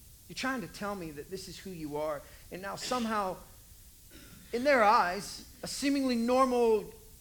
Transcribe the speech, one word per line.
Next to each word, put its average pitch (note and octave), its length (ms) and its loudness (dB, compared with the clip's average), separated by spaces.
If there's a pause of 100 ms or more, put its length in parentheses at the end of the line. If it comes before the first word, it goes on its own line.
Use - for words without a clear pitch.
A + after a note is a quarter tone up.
(280)
You're E3 80 -14
trying C4 260 -4
to E3 40 -8
tell G3+ 280 -8
me E3+ 180 -8
that C#3+ 180 -14
this F#3 180 -10
is - 100 -14
who G3 120 -12
you D#3 260 -8
are, D3+ 260 -4 (280)
and F3 120 -10
now G3 140 -8
somehow A3 600 -2 (1160)
in A#3+ 80 -2
their C4 220 6
eyes, G3+ 600 4 (200)
a - 20 -8
seemingly C4+ 480 0
normal A#3+ 680 4 (360)